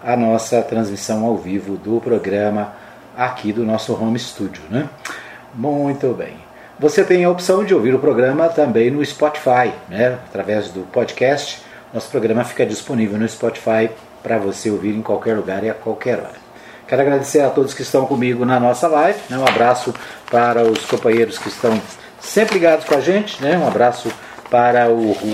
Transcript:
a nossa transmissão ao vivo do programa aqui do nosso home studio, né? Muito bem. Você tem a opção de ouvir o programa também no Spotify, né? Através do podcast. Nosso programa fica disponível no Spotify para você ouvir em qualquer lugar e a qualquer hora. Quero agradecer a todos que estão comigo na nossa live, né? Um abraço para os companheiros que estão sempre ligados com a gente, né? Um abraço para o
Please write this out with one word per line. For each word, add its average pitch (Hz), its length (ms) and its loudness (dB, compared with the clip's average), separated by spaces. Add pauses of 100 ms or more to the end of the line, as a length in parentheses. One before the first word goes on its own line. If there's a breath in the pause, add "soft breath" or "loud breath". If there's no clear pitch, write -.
a 123 140 -2
nossa 113 460 2
transmissão 110 640 -4
ao 117 100 0
vivo 95 400 -6
do 104 240 -2
programa 104 720 -2 (440 loud breath)
aqui 123 340 -4
do 113 140 -2
nosso 110 280 -2
home 113 240 -2
studio, - 520 -10
né? 135 180 -2 (680 loud breath)
Muito 139 600 -2
bem. 92 220 -10 (440 loud breath)
Você 151 240 4
tem 180 220 4
a 175 40 4
opção 185 360 2
de 190 100 4
ouvir 127 180 4
o 127 60 4
programa 139 480 4
também 123 420 2
no 143 140 0
Spotify, 131 680 0 (160)
né? 120 300 0 (100)
Através 98 400 -4
do 92 120 -10 (100)
podcast. 131 720 -2 (320 loud breath)
Nosso 113 160 -8
programa 113 360 0
fica - 200 -2
disponível 107 520 -2
no 113 100 0
Spotify 113 640 -2 (340)
para 113 140 -2
você 98 320 -4
ouvir 104 260 -2
em 110 60 -4
qualquer 107 340 -2
lugar 101 300 -4
e 110 40 -2
a 107 40 -4
qualquer 113 460 -4
hora. - 200 -14 (480 loud breath)
Quero 131 140 2
agradecer 139 400 2
a 135 80 4
todos - 240 0
que - 80 -10
estão 131 240 2
comigo 123 400 0
na 127 120 2
nossa 123 300 2
live, 165 320 2 (100)
né? 127 80 -6
Um 135 80 0
abraço 123 480 2 (380 loud breath)
para 120 320 4
os 113 220 2
companheiros 113 520 2
que - 120 -10
estão 113 280 0 (440 loud breath)
sempre 214 320 0
ligados 170 320 4
com 156 100 2
a 135 60 2
gente, 185 420 0
né? 156 140 2
Um 156 100 0
abraço 117 400 2 (420 loud breath)
para 120 400 4
o 113 240 2 (200)